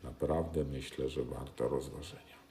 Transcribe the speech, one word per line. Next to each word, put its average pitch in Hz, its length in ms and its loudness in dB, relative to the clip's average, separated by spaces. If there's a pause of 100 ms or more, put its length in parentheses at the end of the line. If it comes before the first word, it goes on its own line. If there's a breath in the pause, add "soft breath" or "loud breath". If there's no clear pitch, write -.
Naprawdę 78 600 2
myślę, 67 440 -2
że 65 140 0
warto 62 460 0
rozważenia. - 720 -2 (100)